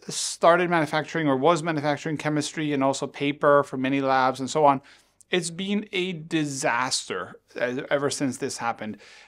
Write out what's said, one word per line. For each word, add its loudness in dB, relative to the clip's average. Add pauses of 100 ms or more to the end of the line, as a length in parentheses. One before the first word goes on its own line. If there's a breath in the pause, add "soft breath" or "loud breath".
started 4
manufacturing 0
or 4
was 4
manufacturing -2
chemistry -2
and 0
also 0
paper 2
for -10
many 0
labs 2
and -6
so 0
on. 6 (500 soft breath)
It's -2
been -4
a -2
disaster -2 (160)
e-, -2 (100)
ever 0
since -2
this -6
happened. -6 (280 loud breath)